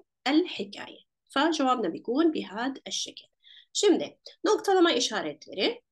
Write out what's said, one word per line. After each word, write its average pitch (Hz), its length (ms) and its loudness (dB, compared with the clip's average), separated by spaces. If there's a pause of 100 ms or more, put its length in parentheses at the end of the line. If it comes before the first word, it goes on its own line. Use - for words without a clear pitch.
(320)
الحكاية. - 680 -2 (320)
فجوابنا 269 540 0
بيكون 277 420 0
بهذا 226 560 -6
الشكل. - 400 -10 (460)
Şimdi 285 460 2 (260)
noktalama 370 480 4
işaretleri 220 880 -4 (120)